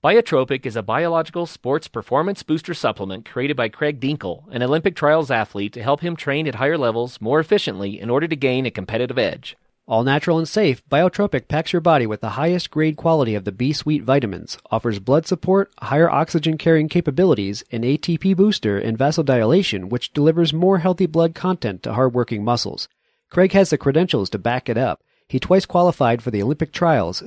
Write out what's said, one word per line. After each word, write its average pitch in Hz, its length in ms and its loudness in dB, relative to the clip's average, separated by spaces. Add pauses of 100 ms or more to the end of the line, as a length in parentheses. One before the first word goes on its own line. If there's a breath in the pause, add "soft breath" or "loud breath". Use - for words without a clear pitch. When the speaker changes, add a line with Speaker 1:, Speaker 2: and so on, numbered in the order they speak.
Speaker 1:
Biotropic 143 600 2
is 113 100 -6
a 113 80 -4
biological 165 600 -2
sports 147 420 -6
performance 156 560 -4
booster 160 300 -4
supplement 104 500 -6
created 135 320 -4
by 117 140 -2
Craig 147 320 -4
Dinkle, 135 500 -4
an - 100 -4
Olympic 156 360 0
trials 151 340 2
athlete, 104 400 -4
to 120 100 -12
help 139 200 0
him 170 160 -6
train 147 280 -4
at 127 100 -6
higher 143 220 0
levels 120 440 -2
more 127 180 2
efficiently 104 600 -2
in 113 80 -8
order 143 180 0
to 156 80 -2
gain 131 300 0
a 120 40 -2
competitive 113 480 -4
edge. - 380 -4 (320)
Speaker 2:
All 117 160 2
natural 151 340 2
and 160 100 -2
safe, 175 420 0
Biotropic 175 580 0
packs 156 240 -2
your 180 80 2
body 156 260 4
with 107 140 -4
the 110 120 -6
highest 165 380 -2
grade 156 280 0
quality 147 360 2
of 98 120 -4
the 98 80 -4
B-Suite 147 500 -2
vitamins, 110 540 -2 (120)
offers 113 300 -2
blood 139 260 2
support, 185 540 0
higher 156 300 2
oxygen 160 480 0
carrying 160 320 2
capabilities, 190 840 0
an 113 140 -4
A 135 100 2
T 160 220 -2
P 190 160 2
booster, 175 440 2
and 110 200 -2
vasodilation, 131 880 2
which 120 240 -6
delivers 156 400 2
more 185 280 2
healthy 185 260 0
blood 165 280 0
content 123 500 -4
to 120 100 -6
hardworking 120 500 0
muscles. 120 460 -4 (400)
Craig 180 240 2
has 196 160 4
the 147 80 0
credentials 143 540 0
to 107 60 -6
back 120 300 -2
it 113 100 -2
up. 117 240 -2 (280)
He 131 100 -2
twice 190 260 4
qualified 139 560 2
for 123 100 -4
the 101 120 0
Olympic 147 300 -2
trials, 117 540 0